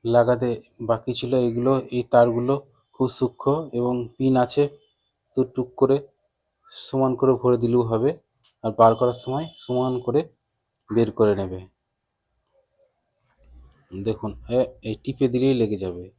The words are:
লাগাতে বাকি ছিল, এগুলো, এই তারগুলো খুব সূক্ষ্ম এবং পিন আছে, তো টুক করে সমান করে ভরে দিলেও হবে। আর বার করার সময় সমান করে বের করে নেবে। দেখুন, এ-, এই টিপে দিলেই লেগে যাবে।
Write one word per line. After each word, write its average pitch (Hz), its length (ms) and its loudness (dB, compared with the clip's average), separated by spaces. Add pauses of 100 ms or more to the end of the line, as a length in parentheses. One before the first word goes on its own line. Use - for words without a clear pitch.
লাগাতে 120 580 2 (180)
বাকি 113 340 -2
ছিল, 123 200 -4
এগুলো, 123 380 0 (180)
এই 123 120 -4
তারগুলো 120 520 2 (380)
খুব 127 180 0
সূক্ষ্ম 143 640 -2
এবং 123 440 -4
পিন 131 200 2
আছে, 139 320 2 (680)
তো 131 100 0
টুক 127 300 -6
করে 135 220 2 (760)
সমান 131 420 -2
করে 131 180 2
ভরে 123 240 2
দিলেও 120 260 2
হবে। 113 280 0 (540)
আর 113 140 -2
বার 113 160 8
করার 123 300 0
সময় 143 220 -6 (100)
সমান 123 440 -2
করে 123 200 0 (760)
বের 110 180 2
করে 107 240 2
নেবে। 92 240 -8 (2500)
দেখুন, 110 260 -4 (180)
এ-, 123 220 0 (120)
এই 107 200 -6
টিপে 131 260 -2
দিলেই 127 260 0
লেগে 107 220 0
যাবে। 90 280 -8 (140)